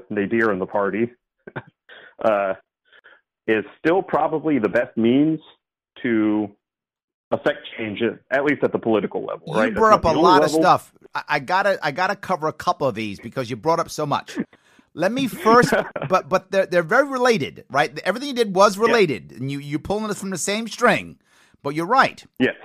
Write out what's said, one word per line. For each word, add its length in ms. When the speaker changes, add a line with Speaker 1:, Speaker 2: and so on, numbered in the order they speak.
Speaker 1:
nadir 420
in 80
the 60
party, 440
<laughs> 80
uh, 300
is 160
still 220
probably 580
the 100
best 280
means 420
to 480
affect 280
change, 220
at 140
least 180
at 80
the 80
political 460
level, 220
Speaker 2:
You 80
Speaker 1:
right? 180
Speaker 2:
brought 160
Speaker 1:
That's 80
Speaker 2:
up 60
Speaker 1:
not 80
Speaker 2:
a 20
Speaker 1:
the 60
only 120
Speaker 2:
lot 120
of 80
Speaker 1:
level. 100
Speaker 2:
stuff. 320
I, 140
I 100
gotta, 420
I 100
gotta 240
cover 320
a 60
couple 340
of 80
these 240
because 300
you 60
brought 240
up 100
so 160
much. 320
Let 180
me 160
first, 460
Speaker 1:
<laughs> 180
Speaker 2:
but, 200
but 220
they're, 160
they're 160
very 240
related, 600
right? 360
Everything 240
you 60
did 200
was 220
Speaker 1:
Yeah. 60
Speaker 2:
related, 480
and 200
you, 80
you're 200
pulling 300
us 100
from 100
the 80
same 300
string. 500
But 120
you're 120
right. 360
Speaker 1:
Yes. 260